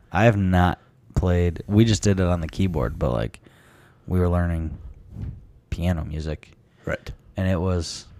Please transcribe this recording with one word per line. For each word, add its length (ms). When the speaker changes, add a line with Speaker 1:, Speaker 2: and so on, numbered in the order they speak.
Speaker 1:
I 140
have 120
not 420
played. 520
We 160
just 200
did 160
it 80
on 140
the 60
keyboard, 520
but, 120
like, 280
we 140
were 100
learning 480
piano 340
music. 460
Speaker 2:
Right. 260
Speaker 1:
And 140
it 100
was 460